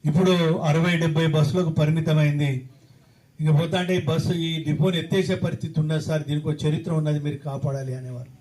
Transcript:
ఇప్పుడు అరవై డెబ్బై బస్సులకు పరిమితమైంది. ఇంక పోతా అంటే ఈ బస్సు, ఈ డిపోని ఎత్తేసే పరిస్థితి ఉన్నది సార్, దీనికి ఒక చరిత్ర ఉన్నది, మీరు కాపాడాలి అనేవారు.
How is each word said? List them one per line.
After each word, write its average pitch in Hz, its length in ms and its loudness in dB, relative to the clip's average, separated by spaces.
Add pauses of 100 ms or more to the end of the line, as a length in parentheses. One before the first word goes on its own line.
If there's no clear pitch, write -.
ఇప్పుడు 180 300 4 (360)
అరవై 165 320 2
డెబ్బై 160 240 2 (100)
బస్సులకు 160 440 2
పరిమితమైంది. 151 720 2 (880)
ఇంక 156 180 0
పోతా 170 240 0
అంటే 180 180 0
ఈ - 20 -2 (100)
బస్సు, 165 200 0 (160)
ఈ - 20 -2 (180)
డిపోని 170 340 0
ఎత్తేసే 185 440 0
పరిస్థితి 160 380 -6
ఉన్నది 156 240 0
సార్, 156 220 0
దీనికి 147 220 -2
ఒక 151 120 -2
చరిత్ర 151 280 -2 (100)
ఉన్నది, 151 240 0
మీరు 143 220 -4
కాపాడాలి 135 520 -4
అనేవారు. 127 420 -12